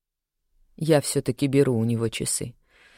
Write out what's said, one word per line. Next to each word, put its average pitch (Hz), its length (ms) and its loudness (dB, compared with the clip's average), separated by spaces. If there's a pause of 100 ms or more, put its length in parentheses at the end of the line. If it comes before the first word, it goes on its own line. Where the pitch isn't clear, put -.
(800)
Я 151 220 4
все-таки - 440 -2
беру 131 300 2
у 113 80 0
него 113 240 -2
часы. - 460 -6 (440)